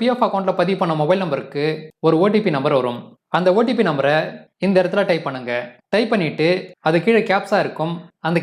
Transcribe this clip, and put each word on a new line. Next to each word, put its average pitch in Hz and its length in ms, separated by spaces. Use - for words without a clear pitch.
பி 226 120
எஃப் 240 120
அக்கவுண்ட்ல 190 340
பதிவு 180 220
பண்ண 170 120
மொபைல் 185 200
நம்பருக்கு 143 420
ஒரு 160 160
ஓ 196 120
டி 214 100
பி 180 120
நம்பர் 143 220
வரும். 120 200
அந்த 180 120
ஓ 233 100
டி 262 100
பி 220 100
நம்பரை 143 280
இந்த 196 140
இடத்துல 180 280
டைப் 160 180
பண்ணுங்க. 127 260
டைப் 226 180
பண்ணிட்டு 160 360
அது 165 160
கீழே 226 160
கேப்சா 196 340
இருக்கும், 165 300
அந்த 170 160